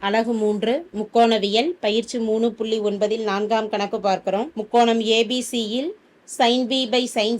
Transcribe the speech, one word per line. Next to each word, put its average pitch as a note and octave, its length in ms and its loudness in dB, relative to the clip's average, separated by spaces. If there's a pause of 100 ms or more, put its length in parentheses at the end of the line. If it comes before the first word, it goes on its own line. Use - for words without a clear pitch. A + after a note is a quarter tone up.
அலகு A3+ 360 2
மூன்று, G#3+ 320 0 (240)
முக்கோணவியல், A3 720 2 (140)
பயிற்சி A3+ 360 -2 (100)
மூணு A3 180 2 (120)
புள்ளி A3 200 -2 (100)
ஒன்பதில் G#3 420 -2
நான்காம் G#3+ 420 0
கணக்கு G3+ 340 -2
பார்க்கிறோம். F#3+ 400 0 (120)
முக்கோணம் A3+ 440 2 (120)
ஏ A3+ 40 4 (120)
பி B3+ 80 -2 (120)
சியில் A#3+ 400 -4 (460)
sin B3 240 4 (100)
B - 20 -4 (200)
by B3+ 100 2 (140)
sin A3+ 240 0